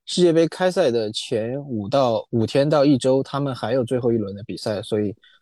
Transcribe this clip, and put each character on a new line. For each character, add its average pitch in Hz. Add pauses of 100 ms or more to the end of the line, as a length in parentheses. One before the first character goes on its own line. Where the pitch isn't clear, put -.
世 -
界 175
杯 165
开 185
赛 175
的 110
前 117
五 110
到， 120
五 113
天 143
到 151
一 143
周， 135
他 139
们 139
还 113
有 131
最 123
后 117
一 117
轮 101
的 101
比 -
赛， 104
所 107
以 104 (280)